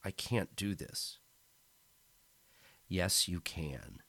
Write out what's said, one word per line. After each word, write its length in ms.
"I 60
can't 460
do 180
this." 460
"Yes, 400
you 140
can." 680